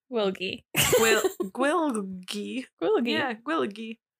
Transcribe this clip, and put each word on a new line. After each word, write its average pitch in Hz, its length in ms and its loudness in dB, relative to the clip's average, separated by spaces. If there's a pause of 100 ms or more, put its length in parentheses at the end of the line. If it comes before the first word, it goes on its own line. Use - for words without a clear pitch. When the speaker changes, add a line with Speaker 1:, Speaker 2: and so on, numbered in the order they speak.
(100)
Speaker 1:
Gwilgi. 196 540 -2 (120)
Speaker 2:
Gwil-, 440 520 4 (120)
<laughs> 190 120 -6
Gwilgi. 220 1120 -2 (180)
Speaker 1:
Gwilgi. 330 300 2
Speaker 2:
Yeah, 285 220 -2
Gwilgi. 226 640 -6 (220)